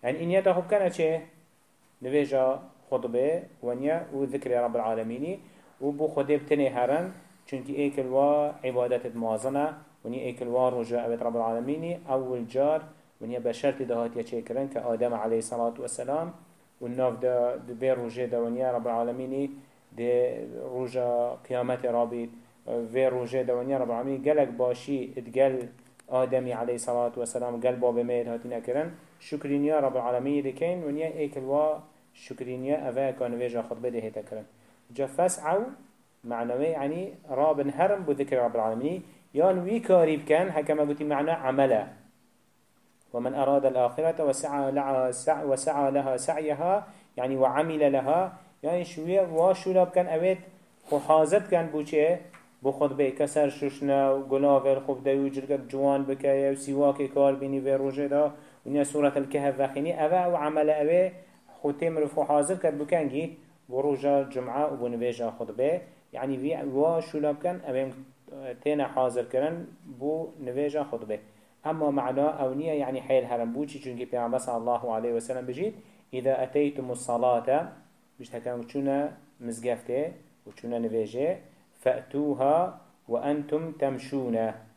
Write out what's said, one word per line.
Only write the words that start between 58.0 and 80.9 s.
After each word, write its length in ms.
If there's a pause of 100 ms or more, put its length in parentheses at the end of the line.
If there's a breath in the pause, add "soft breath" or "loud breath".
دا 260 (340 loud breath)
و 40
نيا 140
سورة 320
الكهف 440
وخيني 440
أوه 240
و 80
عمل 340
أوه 400 (540 loud breath)
و 60
تي 200
مروف 300
حاضر 360
كد 220
بو 80
كنجي؟ 520 (300 loud breath)
بو 120
روجا 420
جمعة 500
و 40
بو 120
نواجه 420
خطبة. 500 (320 loud breath)
يعني 260
وي-، 260 (100)
وا 260
شولا 320
بكن، 280
اوهم 300 (720)
تينا 260
حاضر 360
كرن 420 (200)
بو 420 (120)
نواجه 420
خطبة. 360 (480 soft breath)
اما 240
معنى 300
او 340
نية 180
يعني 280
حيل 240
هرم 280
بو 140
چي؟ 120
چونكي 280
پیغمبر 320
صلى 180
الله 380
عليه 200
وسلم 320
بجيت: 280 (400 loud breath)
"اذا 280
اتيتم 480
الصلاة"، 800 (520)
بجيت 140
هكا 200
وچونا 580 (280)
مزگفته، 720 (340)
وچونا 320
نواجه، 600 (420 soft breath)